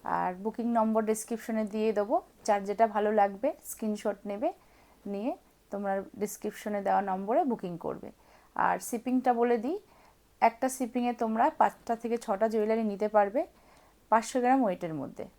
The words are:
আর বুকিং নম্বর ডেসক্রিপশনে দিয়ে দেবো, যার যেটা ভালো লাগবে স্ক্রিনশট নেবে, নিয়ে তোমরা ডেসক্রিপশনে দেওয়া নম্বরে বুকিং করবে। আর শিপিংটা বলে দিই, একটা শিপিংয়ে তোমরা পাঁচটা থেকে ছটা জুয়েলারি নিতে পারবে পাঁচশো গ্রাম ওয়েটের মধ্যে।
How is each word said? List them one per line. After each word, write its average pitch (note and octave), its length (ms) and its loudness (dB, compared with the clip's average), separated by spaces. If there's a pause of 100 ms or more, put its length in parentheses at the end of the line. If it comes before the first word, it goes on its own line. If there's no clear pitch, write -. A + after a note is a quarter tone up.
আর F3 300 -2
বুকিং A3 380 -4
নম্বর A3 340 2
ডেসক্রিপশনে A3 600 -4
দিয়ে G#3+ 280 0
দেবো, G#3 280 0 (220)
যার G3+ 200 0
যেটা G#3 240 2
ভালো G#3 240 0
লাগবে G3+ 420 2 (100)
স্ক্রিনশট G#3 640 -4
নেবে, G#3+ 280 -4 (520)
নিয়ে G#3 320 -6 (340)
তোমরা G3 320 -4 (120)
ডেসক্রিপশনে G#3 680 -6
দেওয়া F#3+ 200 2
নম্বরে G3+ 420 0
বুকিং F#3+ 340 -2
করবে। - 340 -8 (440)
আর F3+ 240 2
শিপিংটা B3 540 0
বলে A#3+ 240 4
দিই, D4 220 -4 (600)
একটা A#3+ 280 2
শিপিংয়ে A#3+ 440 -2
তোমরা A3+ 360 2
পাঁচটা A3+ 460 0
থেকে A#3 220 -2
ছটা A3 300 0
জুয়েলারি A3 360 2
নিতে G#3 240 -2
পারবে G#3 380 4 (640)
পাঁচশো A3+ 300 2
গ্রাম B3 240 4
ওয়েটের F3+ 300 -2
মধ্যে। D3 320 -8 (140)